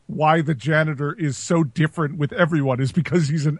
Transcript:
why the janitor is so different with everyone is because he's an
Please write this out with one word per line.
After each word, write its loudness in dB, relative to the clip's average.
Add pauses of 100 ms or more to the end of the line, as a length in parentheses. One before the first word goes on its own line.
why 2
the 0
janitor 0
is -2
so 0
different -2
with -2
everyone 0
is 0
because 0
he's -2
an -2